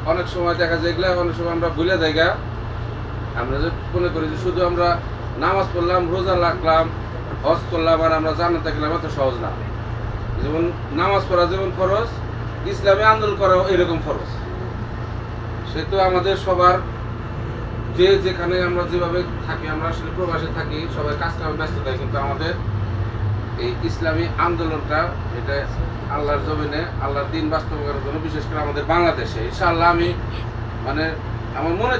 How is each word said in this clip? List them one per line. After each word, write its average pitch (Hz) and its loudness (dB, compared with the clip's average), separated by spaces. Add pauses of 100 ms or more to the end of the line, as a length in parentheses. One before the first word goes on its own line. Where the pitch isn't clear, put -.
অনেক 170 2
সময় 170 0
দেখা 170 2
যায়, 165 0
এগুলা 175 0
অনেক 175 2
সময় 170 -2
আমরা 170 0
ভুলে 170 2
যাই 160 2
গা। 165 4 (1000)
আমরা 131 -2
যে 165 0 (240)
মনে 175 2
করি 156 -2
যে 156 -4
শুধু 180 2
আমরা 175 2 (420)
নামাজ 185 2
পড়লাম, 175 2
রোজা 185 2
রাখলাম, 160 4 (540)
হজ 160 4 (140)
করলাম 160 4
আর 160 4
আমরা 156 2
জান্নাতে 165 0
গেলাম, 151 -2
এত 165 -2
সহজ 135 2
না। 113 -4 (960)
যেমন 165 0 (200)
নামাজ 185 4
পড়া 175 4
যেমন 190 0
ফরজ, 190 2 (600)
ইসলামী 196 4
আন্দোলন 214 6
করা 190 6
এরকম 170 4
ফরজ। - -4 (1400)
সে 156 -2
তো 190 4
আমাদের 185 4
সবার, 180 6 (1160)
যে 190 8
যেখানে 180 0
আমরা 175 0
যেভাবে 175 0 (240)
থাকি, 156 -4
আমরা 160 -2
আসলে 165 -4
প্রবাসে 165 -2
থাকি, 156 -4
সবাই 147 0
কাজ 139 -2 (120)
কামে 151 -2
ব্যস্ত 160 -4
থাকি, - -2
কিন্তু - -2
আমাদের 160 -2 (1080)
এই 120 -2 (100)
ইসলামী 165 0 (140)
আন্দোলনটা, 165 0 (280)
এটা 139 -2 (480)
আল্লাহর 147 0
জমিনে 151 -2 (180)
আল্লাহর 139 -2
দিন 156 -2
বাস্তবায়নের 147 -2
জন্য, 147 -4
বিশেষ 151 -4
করে - -4
আমাদের 143 -2
বাংলাদেশে, 160 2
ইনশাআল্লাহ, 170 2
আমি 170 4 (720)
মানে 156 0 (440)
আমার 160 0
মনের 233 2